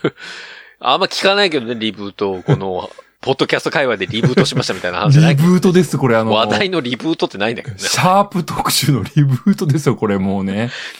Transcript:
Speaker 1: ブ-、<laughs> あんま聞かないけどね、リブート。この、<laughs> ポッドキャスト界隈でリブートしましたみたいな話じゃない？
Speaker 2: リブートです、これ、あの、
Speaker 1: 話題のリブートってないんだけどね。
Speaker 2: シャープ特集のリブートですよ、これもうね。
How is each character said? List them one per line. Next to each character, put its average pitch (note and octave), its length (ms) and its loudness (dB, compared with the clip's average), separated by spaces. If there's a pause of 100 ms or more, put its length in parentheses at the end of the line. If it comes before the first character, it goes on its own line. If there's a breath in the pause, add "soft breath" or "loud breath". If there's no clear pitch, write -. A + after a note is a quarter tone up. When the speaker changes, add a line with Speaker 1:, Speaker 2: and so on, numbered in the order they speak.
Speaker 1:
ブ-、 - 120 -2 (380 loud breath)
<laughs> - 260 -20
あ C3 200 0
ん - 20 -2
ま F#3+ 60 0
聞 - 160 -6
か G3 140 4
な G3+ 100 2
い - 20 2
け D3+ 100 -2
ど A#2 60 -4
ね、 A#2+ 100 -6
リ A2 160 -4
ブ G2+ 180 -8
ー F#2+ 40 -12
ト。 F#2+ 300 -4
こ - 140 2
の、 F#2+ 400 -6
<laughs> - 60 -20 (200)
ポ C3+ 100 0
ッ - 20 -2
ド C#3+ 120 -2
キ - 80 -2
ャ B2+ 60 0
ス - 40 -4
ト - 60 -4
界 D3+ 140 0
隈 A2+ 140 -2
で F#2 80 -4
リ A2 160 -4
ブ - 60 4
ー B2+ 60 0
ト C#3+ 120 4
し - 80 -4
ま A#2 80 -2
し - 40 -4
た C3 60 -2
み F#2+ 80 -10
た F2+ 80 -4
い F2+ 40 -4
な F2 80 -4
話 A#2+ 120 4
じ C#3+ 60 8
ゃ - 40 8
な D#3+ 100 4
い？ D3 40 2
Speaker 2:
リ C#3+ 60 2
ブ F3+ 140 6
ー F3+ 40 2
ト F#3+ 120 4
で F3 120 4
す、 - 140 -4
こ C3 100 0
れ、 A2+ 80 4
あ A2 80 2
の、 A2 80 0
Speaker 1:
話 G#2+ 140 2
題 G#2+ 240 0
の E3+ 100 -2
リ B2 160 -4
ブ C#3 160 -4
ー E3 40 -6
ト F3+ 100 -2
っ - 20 0
て - 80 -14
な G#2 140 -2
い - 20 -2
ん A#2 40 -8
だ - 60 -12
け - 60 -16
ど G#2 60 -10
ね。 F#2 40 -16
Speaker 2:
シ - 200 -4
ャ F#3 240 4
ー G3+ 60 -6
プ F3 160 -4
特 - 280 -4
集 - 200 0
の A2 100 0
リ C#3+ 220 2
ブ C3+ 100 2
ー F#3+ 220 2
ト F#3 100 -4
で D3 120 2
す C#3+ 120 0
よ、 A2 60 2
こ A2 100 -2
れ G2+ 100 2
も G2 240 -2
う F#2+ 40 -4
ね。 G#2 260 -4 (300 loud breath)